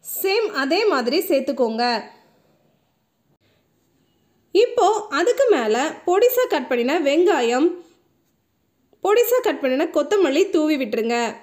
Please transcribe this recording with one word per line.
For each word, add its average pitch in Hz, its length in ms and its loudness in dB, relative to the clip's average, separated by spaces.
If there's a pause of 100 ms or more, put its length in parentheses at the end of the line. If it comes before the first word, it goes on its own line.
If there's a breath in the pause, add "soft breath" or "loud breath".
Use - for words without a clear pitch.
(180)
சேம் 403 280 -2 (160)
அதே 285 160 0 (140)
மாதிரி 254 260 -2 (120)
சேர்த்துக்கோங்க. 240 540 -2 (2750)
இப்போ 480 220 0 (340)
அதுக்கு 494 260 0 (100)
மேல 220 200 0 (300)
பொடிசா 480 460 2
கட் 285 180 -4
பண்ணின 262 380 0
வெங்காயம், 285 600 2 (1400 loud breath)
பொடிசா 480 340 2 (100)
கட் 302 160 -4
பண்ணின 269 240 0 (100)
கொத்தமல்லி 311 460 2 (100)
தூவி 302 280 2
விட்டுருங்க. 233 360 -2 (240)